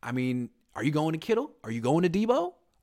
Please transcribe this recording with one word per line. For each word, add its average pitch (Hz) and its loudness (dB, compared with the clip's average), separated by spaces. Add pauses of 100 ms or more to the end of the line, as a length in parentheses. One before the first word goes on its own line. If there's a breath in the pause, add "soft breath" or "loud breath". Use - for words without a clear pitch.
I 117 -8
mean, 123 -2 (260)
are - -6
you 147 2
going 151 0
to 160 -4
Kittle? 226 -2 (100)
Are 113 -10
you 113 -4
going 147 4
to 185 4
Debo? 240 0 (280)